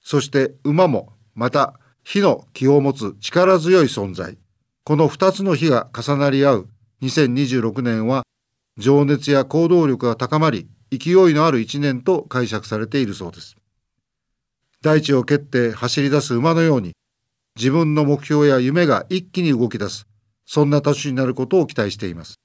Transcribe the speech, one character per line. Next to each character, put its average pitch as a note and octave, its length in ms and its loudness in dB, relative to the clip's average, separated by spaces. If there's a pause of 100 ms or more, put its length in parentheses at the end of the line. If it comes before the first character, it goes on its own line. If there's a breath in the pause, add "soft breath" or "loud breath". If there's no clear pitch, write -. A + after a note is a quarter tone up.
そ - 180 -2
し C#3 100 -6
て C3+ 340 -2
馬 D#3+ 240 2
も A2 260 -4 (220)
ま A#2+ 160 -4
た - 280 -2 (240 soft breath)
火 - 160 -4
の F3 340 2
気 C3 140 -2
を C#3+ 140 6
持 C#3 120 -2
つ G2+ 260 -8
力 F#3 400 2
強 F3 240 4
い - 20 4
存 G2+ 280 -6
在。 E2+ 240 -12 (460)
こ D3+ 120 0
の D#3 120 4
二 F#3+ 240 2
つ F#3+ 120 -8
の F#3 120 0
火 D3+ 140 0
が A#2+ 240 0
重 C#3+ 240 -4
な C#3+ 120 0
り C#3 160 2
合 C#3 80 4
う F#2+ 160 -4 (320)
二 C3 80 -4
千 C3 240 0
二 C#3 120 0
十 B2 160 -2
六 A2+ 200 -4
年 A2+ 260 -2
は、 B2+ 160 -2 (540)
情 C#3 280 4
熱 C#3+ 260 0
や C3+ 140 2
行 E3 220 0
動 E3+ 200 4
力 B2 200 -2
が A2+ 80 0
高 C3 240 -2
ま D#3 120 2
り、 F#2 160 -8 (240)
勢 C#3 200 -6
い F#3 220 6
の D3+ 120 2
あ D#3+ 60 2
る B2+ 80 0
一 A2+ 200 -6
年 C3+ 220 -2
と F3+ 220 0
解 B2 240 -4
釈 G2+ 200 -8
さ G#2+ 100 -6
れ A2 100 -6
て C#3 140 -4
い B2 40 0
る G2+ 80 -8
そ F2+ 160 -12
う - 20 -14
で - 100 -20
す。 - 140 -20 (1300)
大 D#3 200 2
地 C#3+ 120 -2
を B2+ 100 2
蹴 D3 120 0
っ C#3+ 40 0
て A#2+ 320 -2
走 A#2+ 300 -4
り C#3 80 0
出 C#3+ 120 2
す B2+ 140 -4
馬 D#3 180 0
の E3 80 0
よ D#3 160 2
う A2+ 40 -2
に、 F2 120 -12 (600)
自 A#2+ 160 -2
分 D#3 240 0
の D3+ 80 2
目 C#3+ 200 0
標 D3 240 2
や C3+ 120 4
夢 D3+ 260 0
が A2 240 0
一 F#3 140 -4
気 - 180 -6
に D3 160 0
動 A#2 120 0
き A2+ 80 -10
出 G2 120 -6
す、 - 180 -16 (380)
そ D3 200 0
ん C#3+ 40 0
な D3 120 2
年 D3 280 -2
に C3 40 -6
な C3 120 -2
る B2+ 100 -4
こ C3 120 -4
と F#3+ 120 2
を D3+ 80 0
期 - 80 -18
待 G#2 160 -2
し - 60 -14
て G2+ 100 -8
い E2+ 80 -10
ま E2 100 -16
す。 - 200 -20